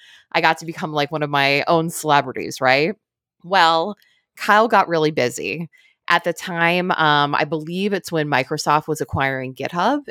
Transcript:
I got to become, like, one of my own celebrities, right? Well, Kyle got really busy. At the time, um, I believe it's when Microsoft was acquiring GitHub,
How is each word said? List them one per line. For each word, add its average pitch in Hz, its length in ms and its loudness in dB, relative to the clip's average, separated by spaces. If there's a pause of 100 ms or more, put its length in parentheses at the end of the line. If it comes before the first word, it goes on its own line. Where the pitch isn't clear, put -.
(320)
I 170 80 -2
got 165 200 2
to 165 60 -14
become, 160 280 -10
like, 147 180 -2
one 151 120 -4
of 143 60 -4
my 139 380 2
own 165 220 2
celebrities, 135 720 -2
right? 139 340 2 (480)
Well, 170 540 2 (400)
Kyle 214 320 4
got 202 180 4
really 156 240 2
busy. 123 580 -4 (380)
At 175 160 2
the 175 100 0
time, 175 580 0
um, 147 440 2
I 151 100 0
believe 170 480 -4
it's - 180 -6
when 156 160 -2
Microsoft 147 600 0
was 151 120 -4
acquiring 135 540 -4
GitHub, 180 580 -2